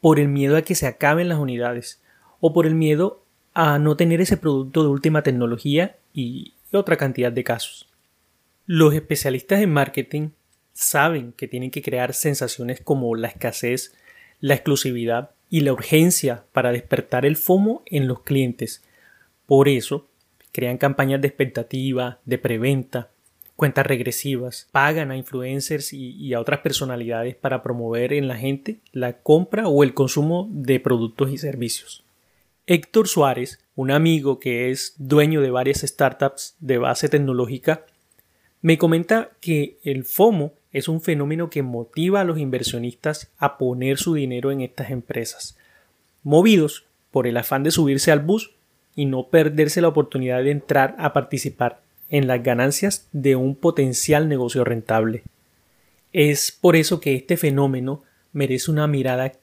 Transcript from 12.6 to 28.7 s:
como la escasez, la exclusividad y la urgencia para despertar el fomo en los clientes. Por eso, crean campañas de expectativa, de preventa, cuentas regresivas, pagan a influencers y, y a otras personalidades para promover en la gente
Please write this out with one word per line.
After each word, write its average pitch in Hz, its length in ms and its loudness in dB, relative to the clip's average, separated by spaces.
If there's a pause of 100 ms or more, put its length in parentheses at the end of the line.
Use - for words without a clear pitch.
como 127 340 -2
la 113 140 -6
escasez, - 680 -6 (460)
la 139 140 2
exclusividad 120 760 -2 (200)
y 165 100 2
la 139 140 2
urgencia 151 760 2
para 123 200 0
despertar 123 540 -2
el 156 100 2
fomo 202 480 2
en 139 240 -2
los 127 120 -6
clientes. 127 640 -2 (640)
Por 139 220 6
eso, 139 380 -2 (440)
crean 123 280 -4
campañas 139 420 0
de 139 80 0
expectativa, 127 960 -4
de 123 140 -2
preventa, 120 720 -2 (440)
cuentas 139 320 0
regresivas, 123 840 -6
pagan 147 380 0
a 131 80 -6
influencers 135 720 -6
y, 135 200 -14
y 139 200 -8
a 117 80 -2
otras 143 200 -2
personalidades 120 720 -4
para 127 280 -4
promover 120 520 -4
en 143 140 -2
la 123 80 -6
gente 139 420 -6 (140)